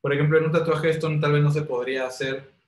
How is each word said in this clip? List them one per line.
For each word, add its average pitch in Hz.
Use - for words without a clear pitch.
Por 143
ejemplo, 151
en 160
un 156
tatuaje 160
esto 156
tal 147
vez 147
no 147
se 147
podría 127
hacer 135